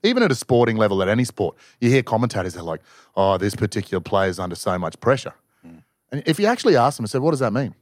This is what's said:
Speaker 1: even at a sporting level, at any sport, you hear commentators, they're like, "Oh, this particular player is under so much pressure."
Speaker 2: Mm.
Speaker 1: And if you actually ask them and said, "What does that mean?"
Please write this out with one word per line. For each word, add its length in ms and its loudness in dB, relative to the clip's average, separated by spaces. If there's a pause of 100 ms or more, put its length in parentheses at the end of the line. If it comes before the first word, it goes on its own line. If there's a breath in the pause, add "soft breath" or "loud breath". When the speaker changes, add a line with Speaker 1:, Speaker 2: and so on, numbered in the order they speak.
Speaker 1:
even 200 2
at 80 2
a 40 2
sporting 420 2
level, 240 2
at 80 2
any 160 2
sport, 300 -4 (260 soft breath)
you 80 4
hear 140 4
commentators, 500 -2
they're 100 -12
like, 180 -8 (340 soft breath)
"Oh, 220 4
this 180 -2
particular 460 -4
player 280 0
is 100 -6
under 160 -8
so 240 -4
much 200 -6
pressure." 340 -2 (320)
Speaker 2:
Mm. 180 -20 (280)
Speaker 1:
And 140 -8
if 140 0
you 60 2
actually 320 2
ask 200 2
them 80 -6
and 40 -6
said, 120 -2
"What 100 0
does 80 -2
that 140 0
mean?" 280 -4